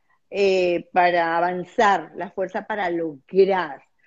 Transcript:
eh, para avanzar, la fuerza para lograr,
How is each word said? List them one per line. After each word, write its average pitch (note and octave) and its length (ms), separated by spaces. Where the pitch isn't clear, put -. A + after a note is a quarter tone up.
eh, F#3 640
para F3 460
avanzar, F3+ 800
la F3 140
fuerza G3 360
para G3+ 240
lograr, E3 920